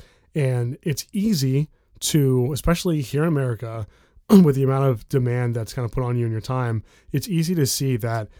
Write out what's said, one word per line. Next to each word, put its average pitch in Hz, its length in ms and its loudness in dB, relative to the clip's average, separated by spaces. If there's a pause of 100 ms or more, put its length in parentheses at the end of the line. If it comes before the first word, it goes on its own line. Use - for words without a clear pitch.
(360)
And 127 480 0
it's - 300 -6
easy 151 560 0 (320)
to, 131 500 2
especially 160 500 0
here 139 220 -2
in 170 60 0
America, 117 580 -4 (420)
<clears throat> 196 140 10
with 147 120 6
the 135 80 0
amount 135 220 2
of 131 220 0
demand 123 480 -2
that's 113 180 -6
kind 123 120 -4
of 110 60 -6
put 131 120 -4
on 120 140 -2
you 120 80 -2
in 113 60 -4
your 110 100 -6
time, 120 420 -4 (300)
it's 143 160 -4
easy 165 260 -2
to 151 100 2
see 131 300 -2
that 113 320 -4 (120)